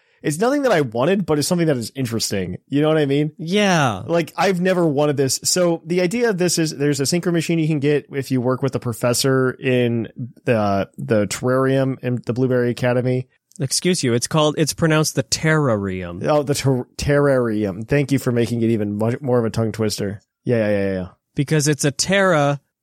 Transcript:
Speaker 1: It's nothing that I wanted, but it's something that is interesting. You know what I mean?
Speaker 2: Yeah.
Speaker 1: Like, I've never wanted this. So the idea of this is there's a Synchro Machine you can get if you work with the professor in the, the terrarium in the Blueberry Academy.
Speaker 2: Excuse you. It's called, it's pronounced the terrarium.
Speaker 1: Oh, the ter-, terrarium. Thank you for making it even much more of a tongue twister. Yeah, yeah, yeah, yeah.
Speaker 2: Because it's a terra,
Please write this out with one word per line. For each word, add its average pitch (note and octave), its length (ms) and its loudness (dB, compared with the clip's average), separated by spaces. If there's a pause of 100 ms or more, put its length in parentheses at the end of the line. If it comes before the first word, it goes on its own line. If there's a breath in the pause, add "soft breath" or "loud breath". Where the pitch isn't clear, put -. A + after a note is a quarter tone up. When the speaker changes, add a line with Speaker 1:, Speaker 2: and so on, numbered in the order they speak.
(220 soft breath)
Speaker 1:
It's D3+ 160 -4
nothing C4+ 240 0
that B3 100 2
I E3 80 4
wanted, D3 460 0
but D#3 120 0
it's C#3+ 80 -2
something F3 200 0
that D3 100 2
is A2+ 180 -6
interesting. G#2+ 640 -4 (100)
You C#3+ 140 -2
know D3+ 80 2
what D#3+ 80 2
I D3+ 80 2
mean? D3 320 0
Speaker 2:
Yeah. D#3+ 720 0
Speaker 1:
Like, E3 320 -2
I've F3+ 240 2
never F3+ 240 2
wanted D3 320 0
this. C3+ 260 0
So F3 400 0
the F3 160 -2
idea A3+ 300 0
of F#3 80 -2
this F3 200 0
is D#3 160 -2
there's C#3+ 240 0
a C#3+ 40 -2
Synchro F3 280 -2
Machine E3+ 280 0
you D#3+ 100 0
can D#3 100 0
get D3 320 0
if C#3 200 -6
you C3 100 0
work B2 220 -2
with C3+ 100 -2
the A#2+ 80 -4
professor B2+ 680 0
in B2 580 0 (380)
the, G2+ 500 2
the A2 300 0
terrarium C3 760 0
in B2 220 -4
the A#2+ 80 -2
Blueberry B2 380 2
Academy. B2+ 580 0 (320)
Speaker 2:
Excuse F3 420 -2
you. A#2+ 120 2
It's B2 140 -2
called, D3+ 280 2
it's D#3 160 0
pronounced D#3 420 0
the C#3 100 0
terrarium. G2+ 1000 -2
Speaker 1:
Oh, D3+ 160 2
the C#3 120 -2
ter-, C3 320 0 (100)
terrarium. A#2 880 0
Thank C#3+ 260 0
you C3+ 60 4
for B2+ 140 -2
making A#2 300 0
it A2+ 80 4
even G#2 260 0
much A2+ 240 -2
more B2 180 0
of A#2 60 2
a A2 60 -2
tongue A2+ 220 -2
twister. G#2+ 500 -4 (220)
Yeah, A2+ 260 2
yeah, - 0 - (160)
yeah, G2 80 -2
yeah. F#2 140 -6 (260)
Speaker 2:
Because D3 340 0
it's D3+ 160 0
a D3 60 0
terra, D#3+ 720 2 (220)